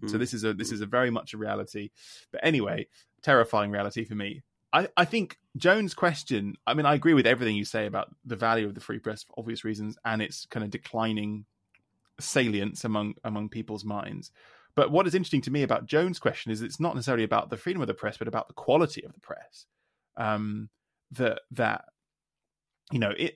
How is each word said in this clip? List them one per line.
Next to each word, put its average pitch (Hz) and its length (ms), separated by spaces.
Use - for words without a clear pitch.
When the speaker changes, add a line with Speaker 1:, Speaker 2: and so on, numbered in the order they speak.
Speaker 1:
so 104 80
Speaker 2:
Mm. 110 60
Speaker 1:
this 123 140
is 110 100
a, 110 100
this 110 160
is 107 120
a 104 40
very 123 240
much 113 240
a - 20
reality. 104 540
But - 140
anyway, 107 420
terrifying 113 500
reality 101 320
for 110 100
me. 104 280
I, - 240
I 175 80
think 214 340
Joan's 190 380
question, 123 600
I 120 80
mean, 147 120
I 147 80
agree 156 200
with 127 120
everything 113 300
you 104 80
say 107 220
about 104 280
the 120 120
value 113 300
of 101 80
the - 60
free 113 180
press 107 240
for - 160
obvious 113 260
reasons 107 400
and 110 160
its - 260
kind 110 180
of 104 60
declining 107 760
salience 104 640
among, 107 300
among 107 240
people's 107 360
minds. 101 480
But - 160
what 180 160
is 165 80
interesting 165 280
to 127 80
me 143 120
about 117 240
Joan's 170 320
question - 340
is 110 100
it's - 180
not 170 140
necessarily 120 300
about 107 240
the 117 80
freedom 175 240
of 127 80
the - 60
press, - 240
but 110 100
about 110 200
the - 60
quality 151 500
of - 100
the - 60
press. - 460
Um, 107 520
that, 120 280
that, 113 340
you 131 60
know, 104 200
i-, 165 180